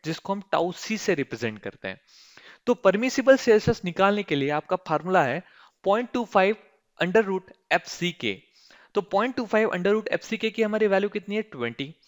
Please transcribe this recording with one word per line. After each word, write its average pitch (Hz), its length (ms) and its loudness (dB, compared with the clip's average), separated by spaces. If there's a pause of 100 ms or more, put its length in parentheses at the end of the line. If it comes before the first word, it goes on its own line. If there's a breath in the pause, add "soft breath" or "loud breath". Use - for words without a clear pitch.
जिसको 165 280 -6
हम 202 80 -6 (120)
tau 160 120 2 (120)
C - 200 -8
से - 160 -2
रिप्रेजेंट 117 460 -6
करते - 280 -12
हैं। 95 120 -10 (640 loud breath)
तो 247 80 2 (120)
permissible 247 540 4
shear 220 200 4
stress 233 260 -2
निकालने 196 380 0
के 165 120 -2
लिए 139 140 0
आपका 151 260 -4 (120)
फॉर्मूला 165 360 2
है 139 180 -2 (420 soft breath)
पॉइंट 220 300 0
टू 240 120 -2
फ़ाइव 196 300 2 (440)
under 180 240 2
root 190 300 -6 (180)
एफ़ 170 160 0
सी 175 240 -6
के। 107 260 -6 (580 soft breath)
तो 208 60 0
पॉइंट 214 340 -2
टू 247 100 -4
फ़ाइव 214 240 2
under 180 240 0
root 214 140 -2
एफ़ - 140 -4
सी - 160 -6
के 220 120 -2
की 220 140 -2
हमारी 214 240 0
वैल्यू 196 220 2
कितनी 196 260 -8
है? 220 60 -2
ट्वेंटी। 135 520 -8 (140 soft breath)